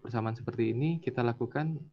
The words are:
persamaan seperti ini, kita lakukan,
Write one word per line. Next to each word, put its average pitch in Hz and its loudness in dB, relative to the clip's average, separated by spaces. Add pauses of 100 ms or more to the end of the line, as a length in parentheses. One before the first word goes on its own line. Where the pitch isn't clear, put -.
persamaan 113 0
seperti 113 0
ini, 160 2
kita 127 0
lakukan, 127 0 (140)